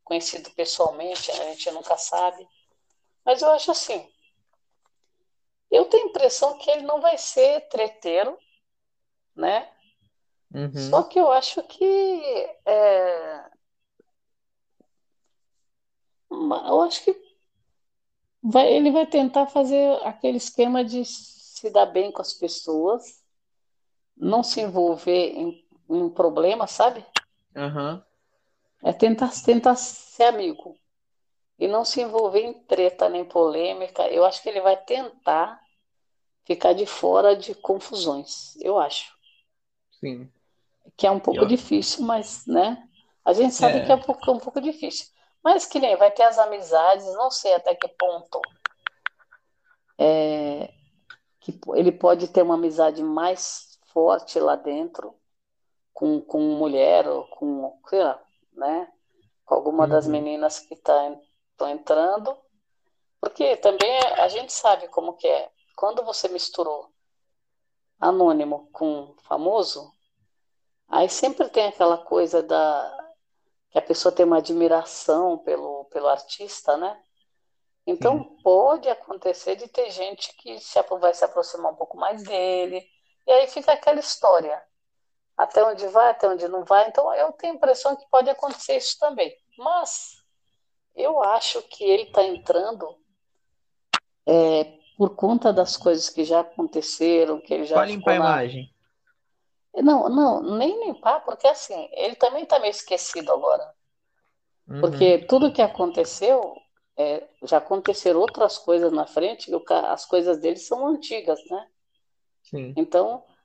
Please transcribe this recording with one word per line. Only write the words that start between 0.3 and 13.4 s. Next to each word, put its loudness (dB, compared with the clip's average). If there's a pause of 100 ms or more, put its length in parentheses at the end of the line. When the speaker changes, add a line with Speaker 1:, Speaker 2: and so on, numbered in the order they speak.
Speaker 1:
pessoalmente, -4
né? -6
A -8
gente -10
nunca -4
sabe. -4 (800)
Mas 2
eu 6
acho 2
assim, -6 (1600)
eu 6
tenho 2
a -6
impressão 0
que -4
ele 0
não -2
vai 2
ser 2
treteiro, -4 (960)
né? -4 (840)
Speaker 2:
Uhum. -8 (160)
Speaker 1:
Só 2
que -4
eu 4
acho 0
que, -6 (800)
é, 2 (2750)